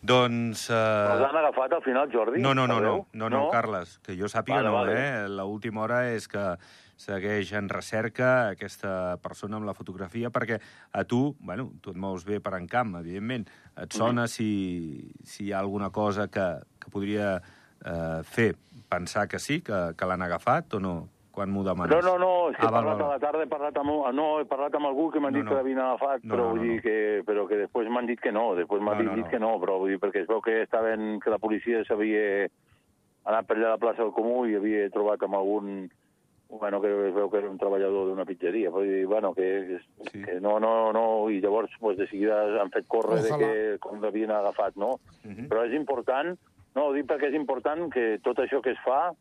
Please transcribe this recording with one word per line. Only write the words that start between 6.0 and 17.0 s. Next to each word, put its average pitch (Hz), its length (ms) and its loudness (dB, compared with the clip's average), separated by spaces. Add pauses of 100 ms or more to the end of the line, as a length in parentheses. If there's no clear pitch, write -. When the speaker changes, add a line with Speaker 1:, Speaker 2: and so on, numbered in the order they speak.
Speaker 1:
és 110 160 -4
que 98 300 -2 (400)
segueix 98 560 -4
en 101 160 -4
recerca 113 800 0
aquesta 92 720 -6
persona - 360 -8
amb 107 100 -6
la 98 80 -6
fotografia, 98 560 -6
perquè 117 280 -2 (340)
a 98 100 -2
tu, 135 360 2
bueno, 90 320 -8 (100)
tu 98 100 -12
et 87 60 -10
mous 95 280 -4
bé 101 160 -2
per 95 160 -4
en 90 100 -6
camp, 113 300 -2
evidentment. 98 500 -6 (300)
Et - 60 -10 (100)
Speaker 2:
Mhm. 107 40 -6
Speaker 1:
sona 120 300 2
si, 92 840 -4 (120)
si - 220 -12
hi 98 80 -4
ha 95 60 -2
alguna 98 320 -2
cosa 104 360 0
que, 98 200 0 (320)
que - 100 -18
podria, 101 520 -2 (440)